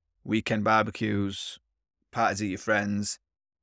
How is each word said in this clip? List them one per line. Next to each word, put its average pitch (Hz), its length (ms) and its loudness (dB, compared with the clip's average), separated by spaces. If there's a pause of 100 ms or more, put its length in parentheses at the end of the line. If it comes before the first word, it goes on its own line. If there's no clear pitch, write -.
(240)
weekend 110 400 0
barbecues, 107 960 0 (520)
parties 101 300 0
at 107 60 -2
your 92 100 -4
friends', 104 640 0 (440)